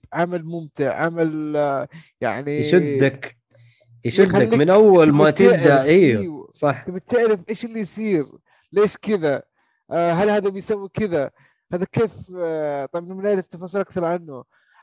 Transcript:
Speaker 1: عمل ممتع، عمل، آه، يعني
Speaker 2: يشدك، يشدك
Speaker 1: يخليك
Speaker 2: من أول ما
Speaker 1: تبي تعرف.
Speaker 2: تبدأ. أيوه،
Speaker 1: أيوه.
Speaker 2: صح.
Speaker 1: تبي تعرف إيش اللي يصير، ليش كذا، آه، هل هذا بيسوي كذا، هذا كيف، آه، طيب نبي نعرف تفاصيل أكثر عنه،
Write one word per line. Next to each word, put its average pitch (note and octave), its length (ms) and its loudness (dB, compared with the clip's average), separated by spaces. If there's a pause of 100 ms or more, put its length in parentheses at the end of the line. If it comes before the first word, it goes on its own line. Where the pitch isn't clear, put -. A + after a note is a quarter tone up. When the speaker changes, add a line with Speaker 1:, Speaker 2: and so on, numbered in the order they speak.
(120)
Speaker 1:
عمل F3 320 -4
ممتع، D#3 500 -6
عمل، D#3 600 -4
آه، C#3 320 -2 (320)
يعني C3 400 -4
Speaker 2:
يشدك، C#3+ 760 0 (680)
يشدك F#3+ 240 4
Speaker 1:
يخليك A#2 260 2
Speaker 2:
من D3+ 160 4
أول F#3 420 6
ما D3+ 180 6
Speaker 1:
تبي G3 180 4
تعرف. - 120 4
Speaker 2:
تبدأ. C#3 220 4
أيوه، D3 380 4
Speaker 1:
أيوه. C#3 320 -10
Speaker 2:
صح. C#3 300 -4
Speaker 1:
تبي F#3 180 -12
تعرف A3+ 480 0
إيش A3+ 160 -10
اللي A3+ 160 -10
يصير، G3+ 440 -4 (480)
ليش G3+ 240 0
كذا، D#3+ 460 -4 (480)
آه، E3+ 220 0
هل G3+ 180 0
هذا G3+ 180 0
بيسوي G3 400 -6
كذا، E3+ 420 -4 (420)
هذا F3+ 120 -4
كيف، - 540 -4
آه، D3+ 480 -6
طيب E3+ 220 -10
نبي F#3+ 140 -12
نعرف G3+ 260 -2
تفاصيل F3+ 320 -8
أكثر F#3 240 -6
عنه، E3 400 -6 (380)